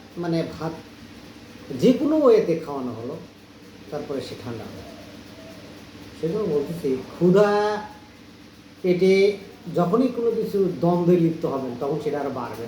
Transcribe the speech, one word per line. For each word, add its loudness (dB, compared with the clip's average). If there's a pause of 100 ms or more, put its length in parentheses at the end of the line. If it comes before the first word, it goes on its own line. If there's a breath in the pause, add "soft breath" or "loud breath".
(160)
মানে -2 (160)
ভাত -8 (1080)
যে 8
কোনো 0
ওয়েতে 6
খাওয়ানো -6
হলো, -10 (720)
তারপরে -6
সে -10 (100)
ঠান্ডা -8
হলো। -16 (1400)
সেজন্য -2
বলতেছি, -2 (180)
ক্ষুধা 4 (1000)
পেটে 4 (360)
যখনই 2
কোনো -2
কিছু 0
দ্বন্দ্বে 4
লিপ্ত 2
হবেন, -4
তখন -2
সেটা -2
আর -4
বাড়বে, -8